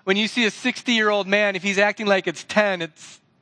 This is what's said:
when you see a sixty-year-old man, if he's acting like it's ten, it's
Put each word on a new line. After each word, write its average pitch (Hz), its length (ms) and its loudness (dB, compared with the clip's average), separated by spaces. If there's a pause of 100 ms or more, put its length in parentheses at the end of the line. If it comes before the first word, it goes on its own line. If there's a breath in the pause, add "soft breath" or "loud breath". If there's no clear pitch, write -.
when 190 140 2
you 214 100 0
see 233 180 0
a 202 60 2
sixty-year-old 214 760 0
man, 202 280 2
if 175 60 -6
he's 190 160 -2
acting 208 300 0
like 190 180 2
it's 165 180 -6
ten, 202 380 -2
it's - 400 -12 (200)